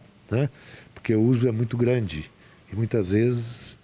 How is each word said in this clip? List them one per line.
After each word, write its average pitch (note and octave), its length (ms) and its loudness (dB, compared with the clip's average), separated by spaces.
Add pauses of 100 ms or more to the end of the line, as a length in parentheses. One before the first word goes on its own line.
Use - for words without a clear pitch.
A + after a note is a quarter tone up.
(300)
né? C3 180 0 (460)
Porque - 200 -2
o A2 80 4
uso B2 280 4
é - 20 0
muito A#2 240 -2
grande A#2 540 -2 (420)
e F#2 40 -10
muitas G#2 360 0
vezes A#2 720 0